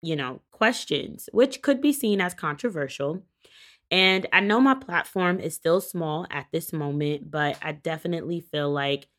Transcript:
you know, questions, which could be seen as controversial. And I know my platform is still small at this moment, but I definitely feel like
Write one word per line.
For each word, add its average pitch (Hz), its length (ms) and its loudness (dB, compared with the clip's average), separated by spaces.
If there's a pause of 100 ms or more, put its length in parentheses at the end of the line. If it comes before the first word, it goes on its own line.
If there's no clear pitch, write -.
you 160 140 -4
know, 131 240 -6 (100)
questions, - 800 -2
which 269 300 4
could 269 180 2
be 294 120 2
seen 208 280 2
as 180 140 0
controversial. 156 880 -4 (680)
And 190 420 4
I 185 80 6
know 208 200 4
my 269 140 8
platform 180 680 0
is 170 140 -6
still 170 260 2
small 165 500 -4
at 139 220 -8
this 165 200 -4
moment, 147 580 -2
but 147 320 0
I 156 100 -6
definitely 165 680 -6
feel 147 300 -4
like 143 380 -2 (100)